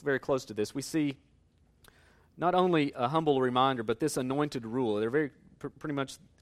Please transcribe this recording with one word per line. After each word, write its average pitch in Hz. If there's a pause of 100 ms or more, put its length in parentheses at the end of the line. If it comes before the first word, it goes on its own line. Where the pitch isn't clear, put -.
very 139
close 131
to 107
this. 107
We 139
see 147 (1160)
not 175
only 170
a 127
humble 151
reminder, 127
but 113
this 151
anointed 135
ruler. 110
They're 113
very 143 (280)
pr-, -
pretty -
much 139 (260)